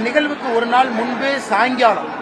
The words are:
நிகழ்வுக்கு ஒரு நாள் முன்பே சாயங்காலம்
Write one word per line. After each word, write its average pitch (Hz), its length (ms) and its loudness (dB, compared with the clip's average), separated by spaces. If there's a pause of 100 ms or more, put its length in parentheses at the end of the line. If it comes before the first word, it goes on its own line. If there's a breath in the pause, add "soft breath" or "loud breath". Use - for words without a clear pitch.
நிகழ்வுக்கு 294 420 0 (100)
ஒரு 233 140 0
நாள் 254 160 4 (100)
முன்பே 247 320 -2 (200)
சாயங்காலம் 220 580 2 (140)